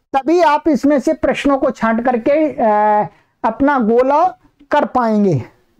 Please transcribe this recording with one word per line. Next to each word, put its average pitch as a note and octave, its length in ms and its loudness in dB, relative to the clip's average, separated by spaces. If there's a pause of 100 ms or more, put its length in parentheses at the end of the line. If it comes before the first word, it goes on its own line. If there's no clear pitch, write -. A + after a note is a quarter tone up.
(140)
तभी C#4+ 280 0
आप D4+ 260 2
इसमें C#4+ 320 2
से D#4+ 140 -2
प्रश्नों C#4 440 -2
को C4+ 140 -2
छांट A3+ 340 -4
करके, C#4+ 440 0
अ, G#3+ 560 0 (380)
अपना C4+ 360 0
गोला C4 580 0 (340)
कर D4 140 2
पाएंगे G#3 580 0 (360)